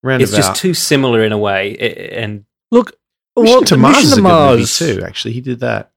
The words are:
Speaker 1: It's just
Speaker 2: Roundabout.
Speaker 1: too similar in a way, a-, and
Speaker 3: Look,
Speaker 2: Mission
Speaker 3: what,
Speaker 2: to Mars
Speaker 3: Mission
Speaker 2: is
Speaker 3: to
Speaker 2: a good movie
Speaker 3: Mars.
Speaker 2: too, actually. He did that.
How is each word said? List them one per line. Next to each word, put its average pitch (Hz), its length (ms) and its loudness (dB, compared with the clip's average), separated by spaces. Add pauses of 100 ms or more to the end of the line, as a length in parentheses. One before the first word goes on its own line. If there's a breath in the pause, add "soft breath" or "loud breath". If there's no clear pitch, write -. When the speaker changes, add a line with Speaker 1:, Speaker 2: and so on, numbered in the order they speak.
Speaker 1:
It's 131 260 0
just - 40 -4
Speaker 2:
Roundabout. 98 220 0
Speaker 1:
too 180 180 -4
similar 127 500 0
in 107 80 -2
a 104 60 -2
way, 98 420 -2
a-, 113 420 -6
and 104 220 -12 (260)
Speaker 3:
Look, 233 260 0 (400)
Speaker 2:
Mission 233 240 4
Speaker 3:
what, - 80 0
Speaker 2:
to 165 100 4
Mars 269 180 4
Speaker 3:
Mission 285 120 2
Speaker 2:
is 285 60 2
Speaker 3:
to 220 60 4
Speaker 2:
a - 20 2
good 190 60 4
movie 147 300 4
Speaker 3:
Mars. 117 200 -4
Speaker 2:
too, 107 280 -4
actually. 113 260 -10
He 123 80 -8
did 127 200 -8
that. 113 360 -6